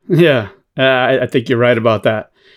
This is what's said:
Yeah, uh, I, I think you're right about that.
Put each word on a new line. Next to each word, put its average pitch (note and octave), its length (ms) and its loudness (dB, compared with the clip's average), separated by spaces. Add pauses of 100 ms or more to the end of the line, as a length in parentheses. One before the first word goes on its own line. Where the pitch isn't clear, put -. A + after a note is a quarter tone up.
Yeah, D3 400 2 (280)
uh, C#3 40 -2
I, C3 420 0
I A#2+ 40 -4
think A#2+ 200 -2
you're A#2 100 -2
right A#2+ 200 2
about A2+ 260 0
that. A2 300 -4 (240)